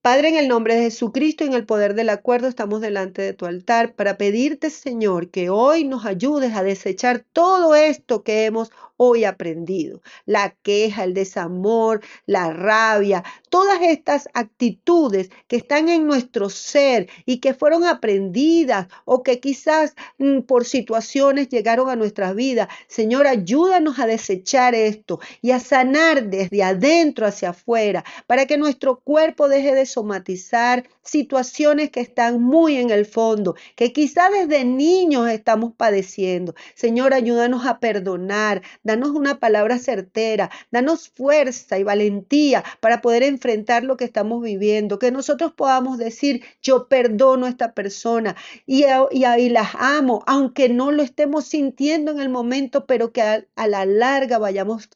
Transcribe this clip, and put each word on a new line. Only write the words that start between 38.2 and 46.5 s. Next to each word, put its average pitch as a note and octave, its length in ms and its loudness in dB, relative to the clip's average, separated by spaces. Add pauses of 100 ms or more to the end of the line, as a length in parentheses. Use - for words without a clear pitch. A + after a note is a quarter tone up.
danos A#3+ 280 -2
una C#4+ 280 -2
palabra A3 400 0
certera, A3 720 -4 (180)
danos C#4 400 -2
fuerza C4 680 -2
y G3 40 -2
valentía G#3 800 0 (180)
para A3+ 200 2
poder A#3+ 220 2
enfrentar A#3+ 600 -2
lo C4 140 -2
que B3 80 -6
estamos A#3 380 -4
viviendo, G#3 560 -2
que B3 120 0
nosotros C#4 420 -4
podamos C4 440 0
decir, A#3 460 -4 (180)